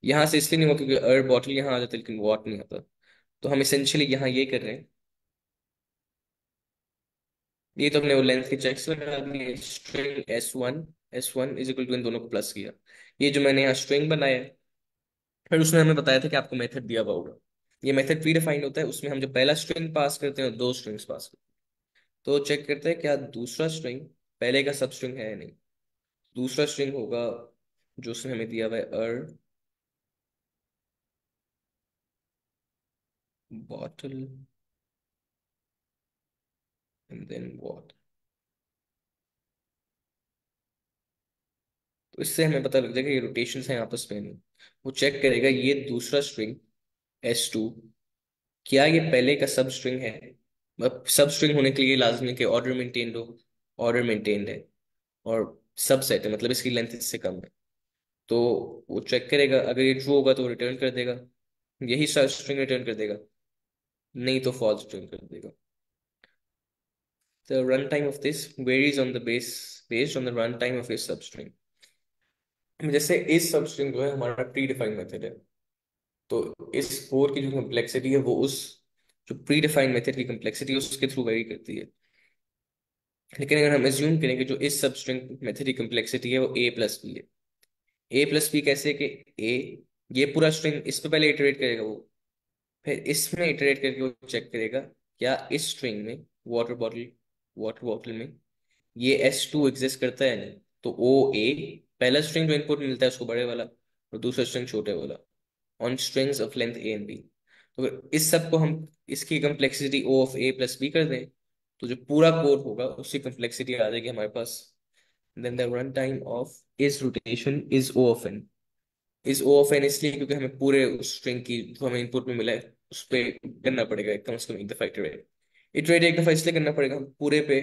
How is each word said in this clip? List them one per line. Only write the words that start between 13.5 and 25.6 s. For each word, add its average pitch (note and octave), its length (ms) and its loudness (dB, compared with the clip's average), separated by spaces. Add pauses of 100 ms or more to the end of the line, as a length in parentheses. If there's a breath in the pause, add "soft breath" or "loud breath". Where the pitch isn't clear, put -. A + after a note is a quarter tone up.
यहाँ C3 120 4
string D3 340 0
बनाया C#3+ 260 4
है, B2 100 -4 (1040)
फिर E3 100 6
उसने D#3+ 200 6
हमें D#3 140 6
बताया C3+ 240 4
था C#3+ 80 -4
कि D3 80 -2
आपको C3 200 -2
method B2 280 -6
दिया A2 180 -2
हुआ G#2 120 0
होगा। D#2+ 200 -6 (500)
ये C3+ 100 2
method C3+ 280 2
predefined D#3 420 2
होता C#3 180 -4
है, C#3 60 -2
उसमें C#3+ 240 -8
हम C#3 80 -4
जो C3 100 -4
पहला C3+ 260 4
string D#3+ 400 -4
pass C#3+ 220 2
करते C#3 240 -4
हैं C3 80 0
और A2+ 80 -8
दो B2 160 0
strings G#2+ 320 -10
pass - 220 -10
करते - 140 -20
हैं। - 100 -20 (760)
तो C#3+ 180 2
check D3 220 -2
करते C#3+ 220 -2
हैं E3 100 0
क्या D3 160 0
दूसरा C3 540 -6
string D3+ 320 -8 (400)
पहले C3 220 4
का C#3+ 100 0
substring B2+ 440 -6
है A2 120 -8
या G#2+ 60 -8
नहीं। - 160 -16 (840)